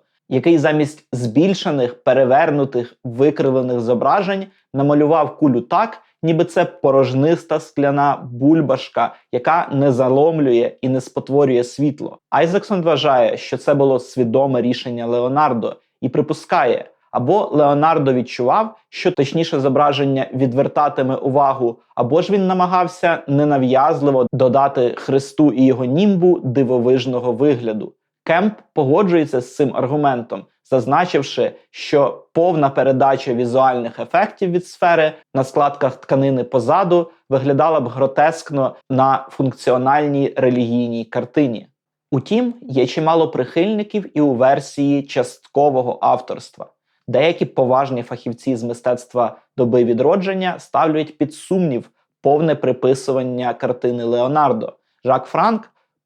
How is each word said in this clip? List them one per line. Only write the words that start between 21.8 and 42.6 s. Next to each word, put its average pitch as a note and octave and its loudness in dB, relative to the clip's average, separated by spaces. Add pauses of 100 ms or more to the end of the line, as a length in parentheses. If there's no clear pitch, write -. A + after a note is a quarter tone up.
або B2 0
ж F#3 -2
він F#3+ 2
намагався F3+ -2
ненав'язливо C#3 2
додати C3 2
Христу C#3+ 0
і C3 2
його C3 2
німбу F3+ 2
дивовижного B2 0
вигляду. A#2 -2 (300)
Кемп F#3+ 0 (200)
погоджується D#3 0
з - -16
цим C3+ -2
аргументом, C3 -4 (240)
зазначивши, C3+ 0 (200)
що - 0 (100)
повна D#3+ 2
передача C3+ 0
візуальних B2 0
ефектів F3+ -2
від F3 -4
сфери E3 0 (220)
на C3+ 0
складках C#3 -2
тканини C3+ 0
позаду E3 0 (200)
виглядала C#3+ 2
б B2 -2
гротескно C#3 -2 (140)
на C3 0
функціональній C#3 0
релігійній A#2+ 0
картині. B2 -2 (440)
Утім, A#3 -2